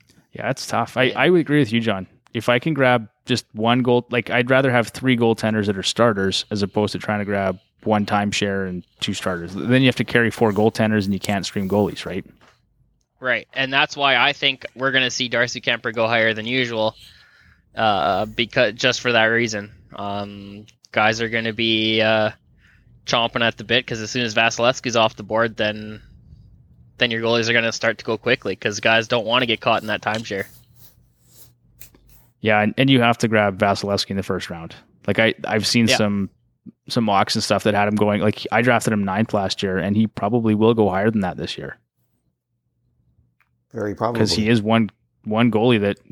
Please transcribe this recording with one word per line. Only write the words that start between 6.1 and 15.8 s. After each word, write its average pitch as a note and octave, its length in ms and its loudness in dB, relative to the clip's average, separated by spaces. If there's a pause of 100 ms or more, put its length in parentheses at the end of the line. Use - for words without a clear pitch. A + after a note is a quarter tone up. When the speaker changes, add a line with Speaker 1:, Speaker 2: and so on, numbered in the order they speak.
Speaker 1:
as G2+ 100 -2
opposed G2+ 300 -2
to F#2 80 -6
trying G#2+ 180 -4
to G#2 60 -6
grab G2 340 -2 (240)
one G#2+ 240 2
timeshare G2+ 640 -2
and F2+ 160 -8 (160)
two G#2 120 -6
starters. F2+ 420 -6
Then B2+ 280 2
you C3 60 4
have A#2+ 80 2
to A#2+ 80 -2
carry A#2 260 2
four A2 220 2
goaltenders G#2+ 540 2
and G2+ 60 0
you F#2+ 60 -2
can't G2+ 260 -4
stream G2 240 -6
goalies, G2 380 0
right? F2 180 -8 (960)
Speaker 2:
Right, B2 340 -4
and C3 200 -4
that's C#3+ 240 0
why C#3 200 2
I C3+ 160 2
think C#3 420 -4
we're C3 160 -2
gonna B2+ 200 0
see B2 180 -4
Darcy A#2+ 320 -2
Kuemper A#2 340 -4